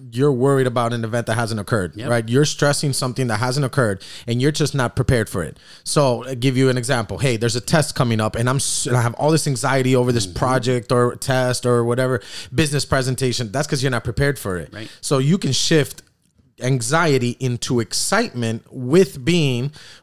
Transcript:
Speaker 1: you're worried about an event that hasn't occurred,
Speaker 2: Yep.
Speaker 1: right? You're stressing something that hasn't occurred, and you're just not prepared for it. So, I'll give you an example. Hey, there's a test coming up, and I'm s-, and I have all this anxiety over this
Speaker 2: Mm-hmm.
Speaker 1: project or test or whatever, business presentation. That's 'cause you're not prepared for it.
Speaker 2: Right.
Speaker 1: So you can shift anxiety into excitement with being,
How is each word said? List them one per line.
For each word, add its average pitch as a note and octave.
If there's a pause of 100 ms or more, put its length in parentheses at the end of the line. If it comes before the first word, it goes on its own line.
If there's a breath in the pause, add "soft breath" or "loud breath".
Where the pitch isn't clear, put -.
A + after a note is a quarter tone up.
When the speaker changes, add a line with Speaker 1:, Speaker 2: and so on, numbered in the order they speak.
(120)
Speaker 1:
you're C3+
worried C3+
about A#2
an A#2
event A2+
that A2
hasn't A2+
occurred, F#2
Speaker 2:
Yep. A2+
Speaker 1:
right? A#2
You're C3+
stressing D3
something B2+
that G#2+
hasn't B2+
occurred, A2 (260 loud breath)
and A#2
you're D3
just D3
not B2+
prepared A2
for F#2
it. C2+ (260 loud breath)
So, B2
I'll C3
give B2+
you C3
an B2+
example. A#2
Hey, A#2
there's A#2
a A#2+
test -
coming A#2
up, A2
and A#2+
I'm C3
s-, -
and B2
I B2
have A#2
all D3+
this D#3+
anxiety C3
over B2
this A2+
Speaker 2:
Mm-hmm. F2
Speaker 1:
project B2+
or B2
test B2+
or A#2+
whatever, B2 (340 loud breath)
business C#3+
presentation. B2+
That's C#3+
'cause B2+
you're C3+
not A#2+
prepared C3+
for F#2
it. D#2+
Speaker 2:
Right. A2 (120)
Speaker 1:
So D3
you C#3+
can C#3+
shift - (580)
anxiety C3
into B2
excitement A#2
with D3
being, C#3+ (320 loud breath)